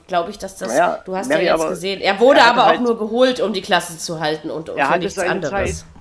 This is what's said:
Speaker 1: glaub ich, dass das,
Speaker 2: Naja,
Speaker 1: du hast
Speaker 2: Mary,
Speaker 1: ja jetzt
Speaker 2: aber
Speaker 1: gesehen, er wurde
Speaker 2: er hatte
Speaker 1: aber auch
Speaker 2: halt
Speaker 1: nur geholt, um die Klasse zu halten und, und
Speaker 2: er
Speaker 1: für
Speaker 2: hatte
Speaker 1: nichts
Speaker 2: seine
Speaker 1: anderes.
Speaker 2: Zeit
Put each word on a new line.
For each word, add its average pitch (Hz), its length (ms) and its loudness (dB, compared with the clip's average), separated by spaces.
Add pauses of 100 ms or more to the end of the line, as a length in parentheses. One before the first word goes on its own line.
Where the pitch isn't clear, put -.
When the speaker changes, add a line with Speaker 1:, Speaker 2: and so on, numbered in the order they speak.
Speaker 1:
glaub 175 200 -2
ich, 208 100 -12
dass 190 180 -14
das, - 140 -8
Speaker 2:
Naja, 170 340 2
Speaker 1:
du 185 120 -8
hast 202 120 -4
Speaker 2:
Mary, 196 160 0
Speaker 1:
ja 165 80 2
jetzt 160 80 2
Speaker 2:
aber 160 100 -2
Speaker 1:
gesehen, 185 300 -6
er 190 180 0
wurde 269 220 6
Speaker 2:
er 240 60 8
hatte 240 80 6
Speaker 1:
aber 233 100 4
auch 190 60 6
Speaker 2:
halt - 100 2
Speaker 1:
nur 233 180 0
geholt, 240 420 2
um 202 120 -2
die 190 100 -6
Klasse 175 340 -2
zu 165 220 -8
halten 156 320 -4
und, 156 200 -8
und 95 60 -10
Speaker 2:
er 135 100 0
Speaker 1:
für 139 40 2
Speaker 2:
hatte 165 100 2
Speaker 1:
nichts 185 140 -6
Speaker 2:
seine 180 160 -2
Speaker 1:
anderes. 170 200 -4 (280)
Speaker 2:
Zeit - 60 -16 (160)